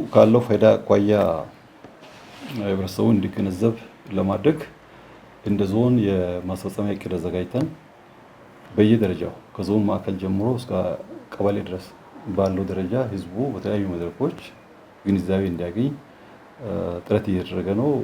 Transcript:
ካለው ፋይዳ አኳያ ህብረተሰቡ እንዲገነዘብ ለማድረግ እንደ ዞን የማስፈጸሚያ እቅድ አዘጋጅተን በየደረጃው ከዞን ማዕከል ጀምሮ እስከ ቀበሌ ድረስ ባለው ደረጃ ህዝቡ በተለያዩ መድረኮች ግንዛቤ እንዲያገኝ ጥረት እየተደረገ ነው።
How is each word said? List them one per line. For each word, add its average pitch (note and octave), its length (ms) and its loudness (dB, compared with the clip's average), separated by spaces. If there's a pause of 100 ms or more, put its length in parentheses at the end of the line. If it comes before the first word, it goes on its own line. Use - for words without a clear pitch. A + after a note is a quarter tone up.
ካለው A2+ 360 8
ፋይዳ G#2 300 4
አኳያ G#2 400 2 (1500)
ህብረተሰቡ G2 480 -2
እንዲገነዘብ G2 680 0 (360)
ለማድረግ G2+ 460 2 (880)
እንደ G2+ 200 2
ዞን A#2+ 340 4
የማስፈጸሚያ F#2+ 960 -2
እቅድ - 200 -8
አዘጋጅተን F2+ 520 -4 (1000)
በየደረጃው G#2 680 2 (160)
ከዞን G2+ 340 0
ማዕከል G2 340 0
ጀምሮ G2 340 0
እስከ - 200 -6 (600)
ቀበሌ G2+ 300 0
ድረስ F2+ 240 -8 (440)
ባለው F#2+ 360 0
ደረጃ F#2 280 -4 (140)
ህዝቡ F#2 280 -8 (140)
በተለያዩ G2+ 380 -2
መድረኮች F2 520 -4 (640)
ግንዛቤ F#2+ 440 0
እንዲያገኝ F2 440 -2 (1120)
ጥረት - 260 0
እየተደረገ F2+ 460 -2
ነው። B2 160 2 (140)